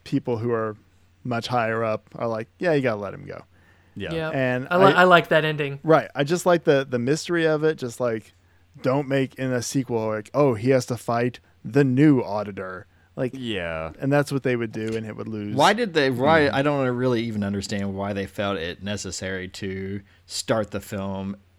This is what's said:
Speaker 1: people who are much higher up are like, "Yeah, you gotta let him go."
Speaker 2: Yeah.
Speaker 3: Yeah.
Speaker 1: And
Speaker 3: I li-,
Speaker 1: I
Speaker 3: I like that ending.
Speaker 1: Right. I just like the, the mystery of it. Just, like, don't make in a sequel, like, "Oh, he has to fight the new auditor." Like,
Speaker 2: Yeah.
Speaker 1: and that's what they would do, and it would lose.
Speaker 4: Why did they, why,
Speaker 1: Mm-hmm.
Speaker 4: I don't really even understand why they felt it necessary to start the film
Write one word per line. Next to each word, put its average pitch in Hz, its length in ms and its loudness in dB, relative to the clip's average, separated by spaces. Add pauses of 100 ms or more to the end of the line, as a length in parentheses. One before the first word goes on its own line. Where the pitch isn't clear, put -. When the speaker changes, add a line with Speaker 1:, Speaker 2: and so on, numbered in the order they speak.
Speaker 1:
people 127 340 -2
who 117 140 -2
are 110 240 -2 (480)
much 117 240 -4
higher 113 360 0
up 110 320 -4
are 120 120 -4
like, 113 200 -6 (100)
"Yeah, 180 160 0
you 143 80 2
gotta 113 200 0
let 98 120 -8
him 95 120 -16
go." 90 180 -14 (520)
Speaker 2:
Yeah. 190 180 -6
Speaker 3:
Yeah. 160 160 -4
Speaker 1:
And 131 420 -2
Speaker 3:
I 175 60 2
li-, 190 160 8
Speaker 1:
I 180 80 6
Speaker 3:
I - 20 10
like 175 260 8
that 156 140 4
ending. 147 400 -4
Speaker 1:
Right. 156 320 4
I 143 80 0
just 160 220 -2
like 175 180 4
the, 139 260 4
the 123 100 -2
mystery 160 460 0
of 156 200 2
it. 156 120 2
Just, 123 220 -8
like, 117 340 -4 (480)
don't 135 280 0
make 135 260 0
in 131 160 -4
a 123 100 0
sequel, 117 460 -2
like, 107 260 -4
"Oh, 139 200 4
he 110 160 -2
has 131 180 4
to 120 100 -4
fight 120 420 -2 (260)
the 139 180 4
new 135 380 6
auditor." 98 640 -6 (320)
Like, 131 180 -4
Speaker 2:
Yeah. 85 640 -6
Speaker 1:
and 139 140 0
that's 143 180 2
what 139 120 -4
they 127 120 0
would 117 160 -4
do, 110 240 -6
and 110 100 -6
it 107 120 -12
would 110 100 -10
lose. 107 280 -6
Speaker 4:
Why 165 180 4
did 214 220 -4
they, 139 160 2
why, 143 300 4
Speaker 1:
Mm-hmm. 143 140 2
Speaker 4:
I 135 60 0
don't 143 340 0
really 123 280 0
even 107 200 -4
understand 101 520 -4
why 98 180 -4
they 98 140 -6
felt 101 300 -4
it 85 260 -8
necessary 95 680 -6
to 95 520 -8 (260)
start 113 440 -2
the 101 80 -6
film 98 560 -8 (240)